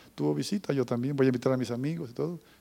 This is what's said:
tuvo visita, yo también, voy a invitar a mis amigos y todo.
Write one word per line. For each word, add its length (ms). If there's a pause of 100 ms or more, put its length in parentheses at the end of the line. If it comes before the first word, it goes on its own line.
(160)
tuvo 180
visita, 400
yo 120
también, 300
voy 120
a 20
invitar 240
a 40
mis 140
amigos 400
y 20
todo. 260 (220)